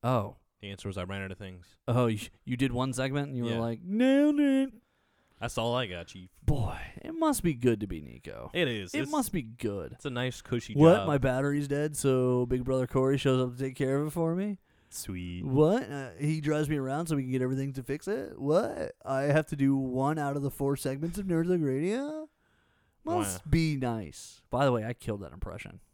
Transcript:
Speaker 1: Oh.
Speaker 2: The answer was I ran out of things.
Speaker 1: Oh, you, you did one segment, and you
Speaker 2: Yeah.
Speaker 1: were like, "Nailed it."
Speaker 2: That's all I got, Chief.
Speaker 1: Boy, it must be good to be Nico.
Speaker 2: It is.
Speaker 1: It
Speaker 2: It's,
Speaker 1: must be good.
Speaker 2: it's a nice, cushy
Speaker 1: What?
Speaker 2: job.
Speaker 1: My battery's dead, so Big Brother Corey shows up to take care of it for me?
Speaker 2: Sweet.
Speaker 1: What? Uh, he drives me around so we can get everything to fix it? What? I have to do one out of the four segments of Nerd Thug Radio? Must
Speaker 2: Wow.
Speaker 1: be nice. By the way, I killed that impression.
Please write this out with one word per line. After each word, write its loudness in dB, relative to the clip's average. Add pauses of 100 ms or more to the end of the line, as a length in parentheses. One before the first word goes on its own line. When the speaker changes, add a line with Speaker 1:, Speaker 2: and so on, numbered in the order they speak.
Speaker 1:
Oh. 0 (260)
Speaker 2:
The -10
answer -10
was -6
I -4
ran -6
out -8
of -14
things. -16 (220)
Speaker 1:
Oh, 4
you, 0 (280)
you -4
did 2
one -2
segment, -2
and -8
you -2
Speaker 2:
Yeah. -2
Speaker 1:
were -2
like, -4
"Nailed 4
it." 2 (680)
Speaker 2:
That's -6
all 0
I -2
got, -10
Chief. -18 (120)
Speaker 1:
Boy, 4 (280)
it -8
must 2
be 4
good 4
to -4
be -6
Nico. -14
Speaker 2:
It 2
is. -6
Speaker 1:
It 0
Speaker 2:
It's, -4
Speaker 1:
must 0
be -2
good. -6
Speaker 2:
it's -12
a -2
nice, -4
cushy -4
Speaker 1:
What? 10
Speaker 2:
job. 0
Speaker 1:
My 2
battery's 0
dead, -2
so 4
Big 0
Brother 0
Corey 2
shows 2
up -6
to -6
take -6
care 0
of -2
it -4
for -2
me? -4 (320)
Speaker 2:
Sweet. -8
Speaker 1:
What? 4
Uh, -10
he -2
drives 0
me 0
around -4
so 0
we 0
can -4
get 0
everything -2
to -8
fix -6
it? -6
What? 0 (100)
I -2
have 4
to -4
do 4
one 0
out -2
of -4
the 0
four 0
segments -4
of -6
Nerd 2
Thug 2
Radio? -2 (720)
Must -2
Speaker 2:
Wow. 0
Speaker 1:
be 4
nice. -6
By 2
the 6
way, 0
I -4
killed -6
that -12
impression. -12 (120)